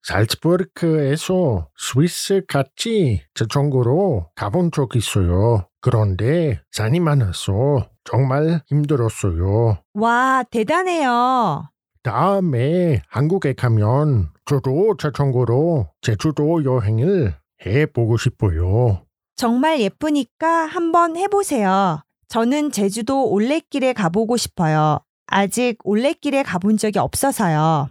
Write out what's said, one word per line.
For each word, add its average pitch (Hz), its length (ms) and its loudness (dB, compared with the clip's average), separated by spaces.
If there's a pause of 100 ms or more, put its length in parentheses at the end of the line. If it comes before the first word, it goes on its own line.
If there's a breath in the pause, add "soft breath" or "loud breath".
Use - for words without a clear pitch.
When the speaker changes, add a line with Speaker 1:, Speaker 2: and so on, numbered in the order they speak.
Speaker 1:
살츠부르크에서 156 1800 -2
스위스까지 170 1400 -2 (140)
자전거로 131 1000 0
가본 156 360 0
적 135 240 -2
있어요. 98 720 2 (120)
그런데 117 800 0 (120)
산이 113 300 -2
많아서 127 880 0 (160)
정말 143 640 0
힘들었어요. 113 1080 0 (160)
Speaker 2:
와, 247 560 0
대단해요. 247 1200 0 (320)
Speaker 1:
다음에 156 1040 0
한국에 151 460 0
가면 117 800 2 (140)
저도 147 520 0
자전거로 135 880 0 (140)
제주도 151 640 0
여행을 123 680 0 (320)
해보고 117 520 0
싶어요. 98 880 0 (320)
Speaker 2:
정말 262 420 0
예쁘니까 311 840 -2
한번 339 500 0
해보세요. 214 840 0 (260)
저는 269 440 0
제주도 220 580 -2
올레길에 254 640 0
가보고 220 420 0
싶어요. 156 640 0 (280)
아직 220 580 -2
올레길에 269 580 -2
가본 190 340 0
적이 202 220 -2
없어서요. 156 920 0